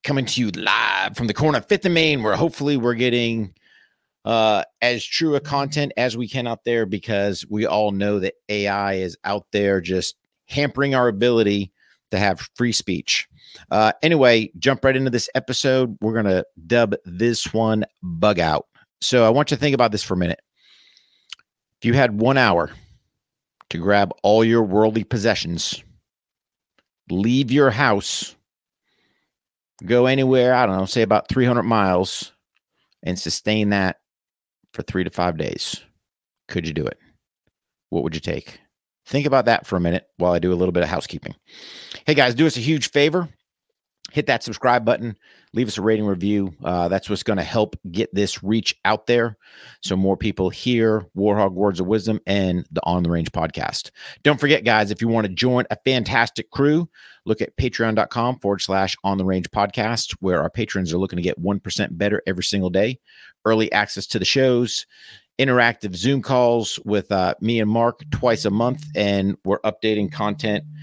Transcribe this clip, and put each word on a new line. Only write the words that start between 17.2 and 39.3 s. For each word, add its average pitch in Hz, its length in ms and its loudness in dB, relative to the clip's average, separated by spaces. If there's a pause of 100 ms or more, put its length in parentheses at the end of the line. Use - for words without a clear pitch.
one 110 320 0 (180)
Bug 87 380 0
Out. 78 260 0 (320)
So 120 260 4
I 110 40 6
want 143 220 2
you 147 40 2
to 110 60 -8
think 139 120 2
about 117 200 2
this 104 100 -4
for 95 120 -4
a - 20 0
minute. 87 240 -2 (1400)
If - 60 -8
you 120 80 4
had 120 260 4
one 131 180 4
hour 90 340 2 (1000)
to - 80 -8
grab 98 340 2 (120)
all 110 200 6
your 113 200 4
worldly 107 400 2
possessions, 98 800 -2 (1300)
leave 117 400 0
your 139 180 6
house, 110 680 -2 (1500)
go 123 220 4
anywhere, 131 480 4
I 127 100 4
don't 95 100 0
know, 95 120 0
say 117 160 0
about 107 240 2
three 127 180 0
hundred 120 200 0
miles, 95 680 0 (720)
and 90 160 -4
sustain 107 500 -2
that 95 280 0 (760)
for - 80 -12
three 92 220 -4
to 82 80 -6
five 87 260 -2
days, - 460 -8 (640)
could 85 200 -6
you 80 60 -8
do 78 100 -4
it? - 140 -8 (960)
What 87 100 -2
would 80 140 -4
you 78 60 -8
take? - 380 -10 (460)
Think 143 220 -2
about 131 180 2